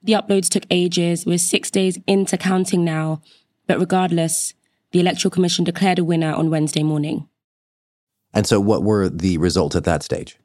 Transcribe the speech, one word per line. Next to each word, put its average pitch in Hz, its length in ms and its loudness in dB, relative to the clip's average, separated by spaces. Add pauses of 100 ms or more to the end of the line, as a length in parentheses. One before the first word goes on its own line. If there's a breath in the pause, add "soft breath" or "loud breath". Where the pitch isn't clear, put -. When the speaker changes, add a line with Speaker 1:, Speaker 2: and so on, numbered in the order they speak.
Speaker 1:
The 220 120 2
uploads 196 340 0
took - 220 -2
ages. 175 560 0
We're 175 120 0
six - 320 -2
days 190 360 0
into 196 320 0
counting 185 460 0
now. 160 380 -2 (440 soft breath)
But - 120 0
regardless, 175 760 -2 (380)
the 180 80 4
Electoral 175 300 0
Commission 180 340 0
declared 180 340 0
a 180 60 0
winner 165 280 0
on 160 180 0
Wednesday 156 320 0
morning. 151 460 -2 (1040)
Speaker 2:
And 107 140 0
so 107 140 4
what 101 220 2
were 101 260 2
the 92 300 -2
results 85 380 0
at 82 80 -2
that 80 180 0
stage? - 420 -8